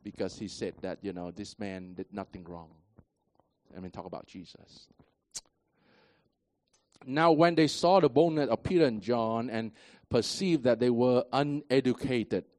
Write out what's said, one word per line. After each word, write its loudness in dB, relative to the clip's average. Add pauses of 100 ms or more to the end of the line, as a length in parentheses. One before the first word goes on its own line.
because -8
he -10
said -8
that, -10
you -8
know, -10
this -14
man -12
did -14
nothing -12
wrong. -16 (1040)
I -16
mean, -12
talk -14
about -14
Jesus. -20 (2250)
Now, 4
when 6
they 6
saw 4
the 4
boldness 2
of 0
Peter 2
and -2
John -2
and -6 (360)
perceived 0
that 4
they 2
were 2
uneducated 0 (140)